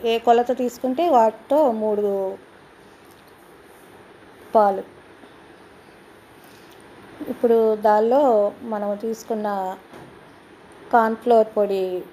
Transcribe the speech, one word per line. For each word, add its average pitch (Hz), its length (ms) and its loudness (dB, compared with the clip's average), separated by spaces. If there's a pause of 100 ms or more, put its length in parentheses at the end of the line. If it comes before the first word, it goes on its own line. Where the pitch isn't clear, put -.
ఏ 226 120 0
కొలత 240 400 2
తీసుకుంటే 254 500 -2
వాటితో 247 640 2
మూడు 202 680 -4 (2250)
పాలు. 202 280 2 (2500)
ఇప్పుడు 226 480 0
దానిలో 220 760 2 (100)
మనం 208 340 -6
తీసుకున్న 208 840 -8 (1120)
కార్న్ 226 240 2
ఫ్లోర్ 226 300 2 (100)
పొడి 190 460 -4 (100)